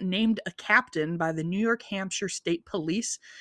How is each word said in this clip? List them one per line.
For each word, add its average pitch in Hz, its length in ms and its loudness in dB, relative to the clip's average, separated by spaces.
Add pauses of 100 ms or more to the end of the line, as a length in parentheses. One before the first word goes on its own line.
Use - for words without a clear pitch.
named 202 440 2
a 180 60 -6
captain 170 640 2
by 165 160 2
the 160 100 -2
New 180 160 -2
York 233 240 2
Hampshire 190 460 -6
State - 360 -4
Police, 180 540 -4 (220)